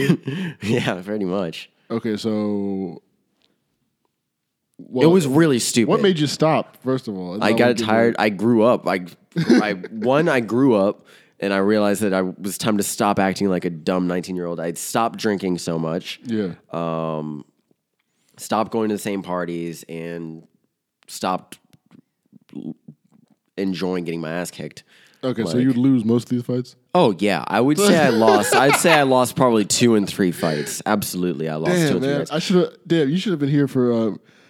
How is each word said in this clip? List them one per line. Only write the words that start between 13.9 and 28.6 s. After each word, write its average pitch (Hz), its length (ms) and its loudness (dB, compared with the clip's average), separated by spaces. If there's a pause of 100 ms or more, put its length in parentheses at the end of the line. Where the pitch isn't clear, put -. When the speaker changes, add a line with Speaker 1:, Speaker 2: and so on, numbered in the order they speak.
Speaker 1:
nineteen-year-old. 87 540 -6
I'd 82 160 -6
stopped 117 420 -4
drinking 95 400 -2
so 82 200 -6
much. 80 460 -8
Speaker 2:
Yeah. 104 300 -6 (180)
Speaker 1:
Um, 80 720 -6 (920)
stopped 107 340 -4
going 110 200 -2
to 104 40 -2
the 101 60 -4
same 98 220 -6
parties, 85 640 -6
and 82 580 -12 (640)
stopped - 500 -6 (2000)
enjoying 92 480 -4
getting 82 160 -6
my 78 100 -6
ass 85 200 -6
kicked. - 340 -14 (400)
Speaker 2:
Okay, 123 180 -4
so 87 140 -2
Speaker 1:
Like 123 80 2
Speaker 2:
you'd 131 140 0
lose 127 260 2
most 117 200 2
of - 60 -16
these 123 120 -2
fights? 123 340 -6 (180)
Speaker 1:
Oh, 147 240 4
yeah. 95 300 0
I 104 140 2
would 147 160 2
say 196 200 6
I 147 100 4
Speaker 2:
<laughs> - 20 4
Speaker 1:
lost. 110 440 4
I'd 139 220 4